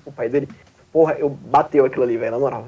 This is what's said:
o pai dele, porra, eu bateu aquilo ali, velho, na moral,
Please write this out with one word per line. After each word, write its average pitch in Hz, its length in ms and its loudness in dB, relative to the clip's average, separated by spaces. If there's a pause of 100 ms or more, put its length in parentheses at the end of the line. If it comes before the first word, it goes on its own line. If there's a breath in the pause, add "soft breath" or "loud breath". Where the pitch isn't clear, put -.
o 143 40 -18
pai 120 180 -8
dele, 139 200 -2 (440 loud breath)
porra, 156 260 2
eu 147 100 -4
bateu 143 560 2
aquilo 127 180 0
ali, 120 140 0
velho, 113 160 -4
na 117 60 -4
moral, 123 300 -4